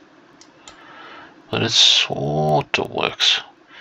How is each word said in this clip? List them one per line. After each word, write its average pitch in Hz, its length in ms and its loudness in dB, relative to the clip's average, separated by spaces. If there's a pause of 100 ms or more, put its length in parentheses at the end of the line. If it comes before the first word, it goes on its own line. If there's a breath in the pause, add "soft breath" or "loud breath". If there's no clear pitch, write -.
(1500 loud breath)
But - 120 -4
it 113 100 -2
sort - 1080 2
of - 120 -4
works. - 500 0 (400 loud breath)